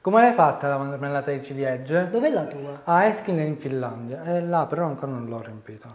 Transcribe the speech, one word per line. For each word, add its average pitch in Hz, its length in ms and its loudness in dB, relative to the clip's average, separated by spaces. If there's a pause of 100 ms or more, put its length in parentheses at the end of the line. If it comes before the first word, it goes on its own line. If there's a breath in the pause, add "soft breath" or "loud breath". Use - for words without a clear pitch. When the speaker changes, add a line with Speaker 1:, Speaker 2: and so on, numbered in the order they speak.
Speaker 1:
Come 208 200 6
l'hai 240 120 8
fatta 143 360 4
la 139 100 0
marmellata 139 520 -4
di 135 140 -2
ciliegie? 135 680 -2
Speaker 2:
Dov'è 240 200 2
la 185 160 0
tua? 143 380 -10
Speaker 1:
A 170 200 6
Eskin 214 340 2
in 151 180 0
Finlandia. 123 680 -6
È 175 160 0
là, 170 260 0
però 165 200 -2
ancora 139 260 -6
non 120 160 -6
l'ho 117 120 -8
riempita. 110 540 -16